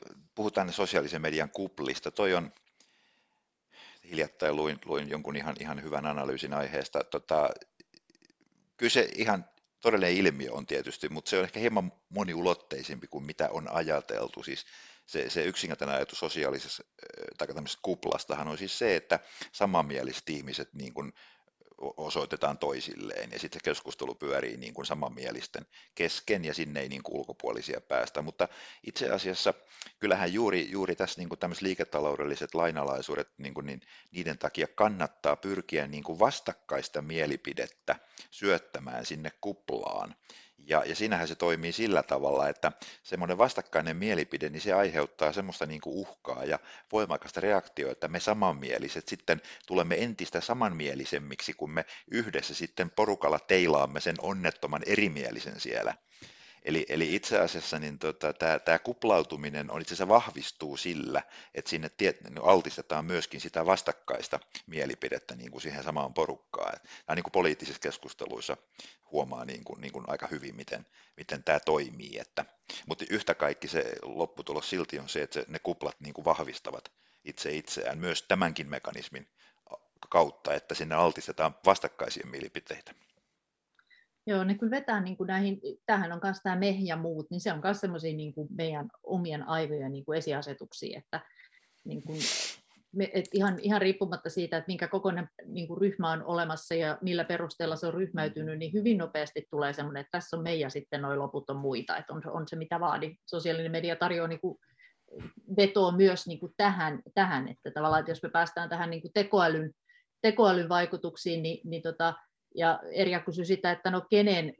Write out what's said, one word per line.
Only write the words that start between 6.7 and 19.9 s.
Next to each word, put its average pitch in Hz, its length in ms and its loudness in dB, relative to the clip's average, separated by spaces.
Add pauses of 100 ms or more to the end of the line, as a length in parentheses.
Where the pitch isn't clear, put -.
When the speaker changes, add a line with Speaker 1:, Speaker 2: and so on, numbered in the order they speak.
Speaker 1:
Tota, 76 460 0 (1300)
kyllä 117 120 2
se 117 260 6
ihan 104 300 2 (340)
todellinen 95 380 6
ilmiö 69 360 4
on 67 120 -6
tietysti, 69 440 -4
mut 78 180 -8
se 101 100 2
on 92 60 4
ehkä 92 160 -4
hieman 107 320 2 (180)
moniulotteisempi 82 1000 -2
kuin 71 160 -10
mitä 76 260 -2
on 80 220 -6
ajateltu. 73 720 -2
Siis 67 220 -10 (400)
se, 67 240 -4
se 82 140 -2
yksinkertainen 80 520 -2
ajatus 69 240 -2
sosiaalisessa, 69 640 -4
äh, - 420 -18 (120)
tai - 100 -4
tämmöisestä 73 340 -8
kuplastahan - 640 -2
on 76 100 -4
siis 95 220 -6
se, 110 160 4
että 82 240 2 (320)
samanmieliset 71 800 0